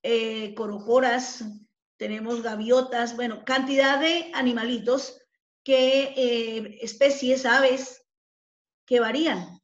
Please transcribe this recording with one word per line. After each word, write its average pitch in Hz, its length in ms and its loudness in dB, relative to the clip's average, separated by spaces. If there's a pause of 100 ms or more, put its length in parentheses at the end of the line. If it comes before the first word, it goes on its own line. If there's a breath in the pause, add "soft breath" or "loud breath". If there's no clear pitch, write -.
eh, 220 540 -2
corocoras, 233 880 0 (540)
tenemos 220 440 -6
gaviotas, 233 760 0
bueno, 233 260 -6
cantidad 269 560 2
de 330 340 0
animalitos 240 880 -2 (420)
que, 269 520 2
eh, 226 680 -2
especies, 262 640 0
aves, 262 600 2 (800)
que 240 160 2
varían 233 640 -2